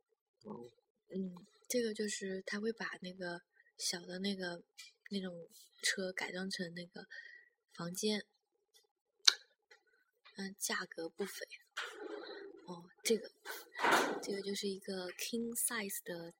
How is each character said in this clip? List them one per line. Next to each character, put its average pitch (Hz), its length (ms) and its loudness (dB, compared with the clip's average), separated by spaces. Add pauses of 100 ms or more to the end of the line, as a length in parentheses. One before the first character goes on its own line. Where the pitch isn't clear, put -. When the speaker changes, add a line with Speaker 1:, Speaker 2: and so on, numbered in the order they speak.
(420)
Speaker 1:
哦。 113 300 -8 (380)
Speaker 2:
嗯， 185 360 -2 (240)
这 247 140 4
个 220 100 2
就 214 160 0
是 190 320 -2
他 214 180 -2
会 226 140 2
把 175 280 -4
那 185 120 -6
个 175 300 -4 (340)
小 - 220 0
的 180 180 -6
那 196 180 2
个， 175 280 -2 (480)
那 196 100 2
种 175 260 -6 (360)
车 185 280 2
改 - 200 -4
装 185 180 -2
成 175 240 -2
那 175 120 -6
个 - 220 -14 (680)
房 175 200 -4
间。 214 320 2 (2000)
嗯， 196 200 -6
价 185 280 0
格 165 240 -4
不 - 160 -2
菲。 - 200 -6 (1200)
哦， 175 240 -10 (120)
这 226 140 8
个， - 160 -2 (880)
这 214 120 -2
个 196 80 0
就 196 120 0
是 202 140 0
一 190 100 0
个 185 360 -4
king 233 420 0
size 214 480 0
的 170 360 -6